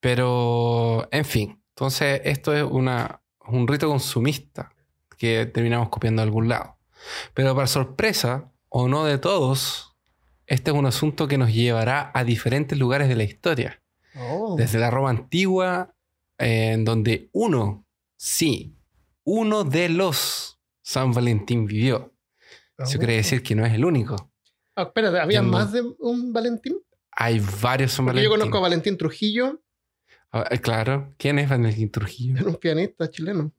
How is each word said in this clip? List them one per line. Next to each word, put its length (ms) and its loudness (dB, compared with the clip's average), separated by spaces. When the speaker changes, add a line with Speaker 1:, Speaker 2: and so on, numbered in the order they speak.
Speaker 1:
Pero, 1080 2
en 140 0
fin, 460 -4
entonces 540 0
esto 300 -2
es 80 0
una, 600 -2
un 200 0
rito 220 0
consumista 840 -2
que 300 0
terminamos 420 0
copiando 340 0
de 60 2
algún 200 0
lado. 280 -4
Pero 200 2
para 120 0
sorpresa, 840 -2
o 200 0
no 160 0
de 140 2
todos, 800 -2
este 240 0
es 60 2
un 100 2
asunto 400 0
que 120 0
nos 140 4
llevará 640 0
a 100 0
diferentes 540 0
lugares 300 2
de 80 2
la 80 2
historia. 580 -4
Speaker 2:
Oh. 400 -6
Speaker 1:
Desde 220 2
la 120 2
Roma 200 2
antigua, 840 0
eh, 340 2
en 120 2
donde 480 0
uno, 520 0
sí, 600 -2
uno 400 0
de 240 0
los 720 -2
San 300 0
Valentín 540 0
vivió. 480 -2
Eso 180 -4
Speaker 2:
Oh. 20 -2
Speaker 1:
quiere 180 2
decir 260 0
que 140 0
no 100 2
es 80 2
el 100 2
único. 460 -2
Speaker 2:
Ah, 60 -2
espérate, 360 0
¿había 220 2
Speaker 1:
Ya 20 4
no. 80 4
Speaker 2:
más 220 2
de 100 0
un 500 -4
Valentín? 440 -2
Speaker 1:
Hay 300 0
varios 320 2
San 140 0
Speaker 2:
Porque 160 2
yo 80 4
Speaker 1:
Valentín. 200 2
Speaker 2:
conozco 80 0
a 20 2
Valentín 360 0
Trujillo. 640 -2
Speaker 1:
Ah, 200 -2
eh, 100 -2
claro. 580 -2
¿Quién 220 0
es 80 0
Valentín 420 2
Trujillo? 480 -4
Speaker 2:
Era 100 0
un 80 -2
pianista 540 -2
chileno. 480 -4